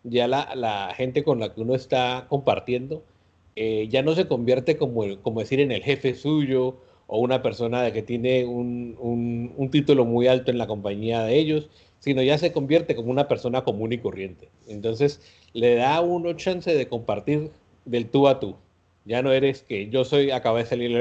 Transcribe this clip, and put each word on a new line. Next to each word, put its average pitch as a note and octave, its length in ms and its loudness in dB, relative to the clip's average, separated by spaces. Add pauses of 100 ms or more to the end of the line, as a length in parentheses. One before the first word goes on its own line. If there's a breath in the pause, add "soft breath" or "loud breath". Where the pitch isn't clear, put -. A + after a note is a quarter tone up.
Ya A#2+ 240 0
la, C3+ 280 -2
la G#2 400 -4
gente C3 280 -2
con C#3 160 2
la A2 140 -6
que A2+ 80 -10
uno A#2+ 140 0
está B2+ 540 -2
compartiendo, C3 760 -2 (520)
eh, A2 340 -2
ya C3 140 4
no D#3 120 2
se D3+ 120 2
convierte B2+ 500 2
como A#2 280 -2
el, G2 140 -6
como A2+ 220 -4
decir, C3 200 0
en C#3 100 2
el G2 120 -4
jefe C3+ 320 0
suyo C3 640 0 (300 soft breath)
o A2 120 -2
una B2 220 2
persona A#2 420 0
de A2+ 100 0
que A2 100 -4
tiene B2 420 0
un, A#2+ 540 -6
un, A#2+ 580 -4
un C3+ 140 -2
título C#3+ 340 4
muy A#2 220 2
alto B2+ 240 2
en B2 60 0
la A2+ 100 -4
compañía G#2+ 560 -4
de A2+ 140 2
ellos, D#3 320 0 (300 soft breath)
sino C3+ 240 0
ya C#3+ 140 4
se E3 160 0
convierte D#3 420 2
como A#2 160 -4
una C#3 180 2
persona B2 340 -2
común A2 300 -2
y A#2+ 60 -4
corriente. F#2+ 500 -8 (180)
Entonces, A2+ 540 -2 (320 soft breath)
le A#2+ 220 4
da B2+ 220 4
a E3+ 40 2
uno F3 320 0
chance F3 400 -2
de - 160 2
compartir B2 640 -2 (340)
del A#2+ 240 -2
tú C#3 180 6
a C3+ 120 4
tú. G2+ 160 -8 (500)
Ya A#2 160 -2
no C3+ 100 2
eres C3+ 320 2
que G#2 260 -8
yo C3 160 2
soy, C#3 260 2
acabé A#2 320 0
de A2+ 60 -6
salir A#2+ 220 -2
de A#2 100 0